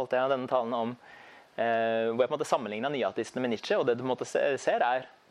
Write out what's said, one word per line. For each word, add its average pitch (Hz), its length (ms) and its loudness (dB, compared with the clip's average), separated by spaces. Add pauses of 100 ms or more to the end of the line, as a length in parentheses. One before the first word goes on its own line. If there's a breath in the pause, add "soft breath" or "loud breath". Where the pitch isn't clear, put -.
holdt 127 160 0
jeg 131 160 2
denne 127 180 0
talen 123 220 2
om, 120 240 -2 (580 loud breath)
eh, 113 560 2
hvor 120 140 2
jeg 120 40 -2
på 151 40 -4
en 143 60 -2
måte 151 120 -4
sammenlignet 117 400 -2
nyateistene 113 500 -2
med 123 100 0
Nietzsche, 151 280 -2
og 147 60 0
det 120 100 4
du 123 80 -4
på 131 80 -2
en 120 60 0
måte 120 100 -6
se-, 139 320 0
ser 202 240 0
er 127 240 0 (240)